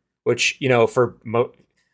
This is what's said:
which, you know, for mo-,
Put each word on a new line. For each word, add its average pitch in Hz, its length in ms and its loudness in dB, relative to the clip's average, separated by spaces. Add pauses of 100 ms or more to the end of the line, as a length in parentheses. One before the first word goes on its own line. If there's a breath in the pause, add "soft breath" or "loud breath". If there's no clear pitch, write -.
(220)
which, - 380 -2
you 135 80 -2
know, 120 180 4
for 120 380 0
mo-, 117 280 -2 (420)